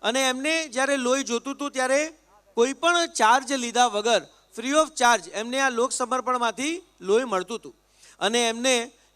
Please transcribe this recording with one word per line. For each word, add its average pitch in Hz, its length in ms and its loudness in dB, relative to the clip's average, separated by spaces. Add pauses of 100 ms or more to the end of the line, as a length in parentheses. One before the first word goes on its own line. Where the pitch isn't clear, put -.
અને 262 260 0
એમને 311 380 -2
જ્યારે 269 300 0
લોહી 254 260 0
જોતું 240 320 -6
હતું 285 160 -8
ત્યારે 269 420 -2 (400)
કોઈ 247 200 2
પણ 339 320 2
ચાર્જ 262 480 2
લીધા 240 320 2
વગર, 208 360 2 (380)
free 240 120 -4
of 311 140 4
charge, 233 460 2
એમને 233 280 -4
આ 269 100 2
લોક 254 220 -2
સમર્પણમાંથી 254 920 -2 (200)
લોહી 202 220 2
મળતું 214 340 -4
હતું. - 180 -16 (440)
અને 233 300 2
એમને 240 420 0 (240)